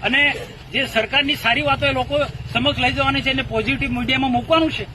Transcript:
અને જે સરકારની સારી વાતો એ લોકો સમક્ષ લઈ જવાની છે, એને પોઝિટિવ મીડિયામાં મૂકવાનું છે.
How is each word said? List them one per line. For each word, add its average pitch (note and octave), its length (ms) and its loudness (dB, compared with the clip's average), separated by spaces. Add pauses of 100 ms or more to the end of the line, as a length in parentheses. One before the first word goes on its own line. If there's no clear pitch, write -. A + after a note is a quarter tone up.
અને C4+ 300 4 (400)
જે B3+ 140 -2
સરકારની C#4 480 0
સારી A#3+ 260 0
વાતો C#4+ 240 0
એ C#4 80 2
લોકો B3+ 240 0 (360)
સમક્ષ C4 260 0
લઈ B3+ 120 2
જવાની C4+ 300 0
છે, C4+ 80 0
એને C4+ 120 0
પોઝિટિવ A#3+ 500 -2
મીડિયામાં C4 400 0
મૂકવાનું D#4+ 400 2
છે. G#3 240 -6